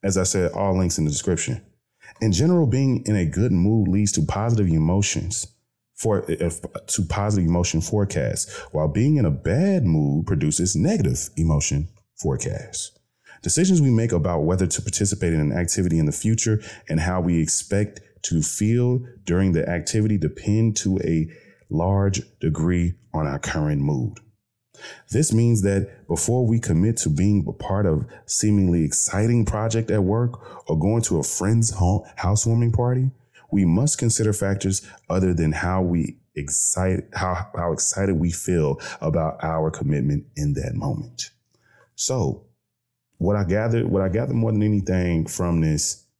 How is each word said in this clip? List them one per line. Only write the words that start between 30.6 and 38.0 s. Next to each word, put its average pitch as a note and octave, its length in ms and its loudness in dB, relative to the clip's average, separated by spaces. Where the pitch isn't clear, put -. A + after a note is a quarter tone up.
or E2 80 0
going G#2 260 2
to F#2 140 0
a C#2+ 60 0
friend's A2 480 0
home, F#2+ 320 2
housewarming A2+ 560 0
party, B2+ 380 0
we G2+ 120 2
must G2 340 2
consider G#2+ 360 0
factors G2 480 -2
other F#2 240 2
than D#2+ 200 2
how F2+ 280 -2
we F2 360 0
excite-, F2+ 800 -2
how, F#2 420 -4
how E2+ 160 -2
excited G2 480 -2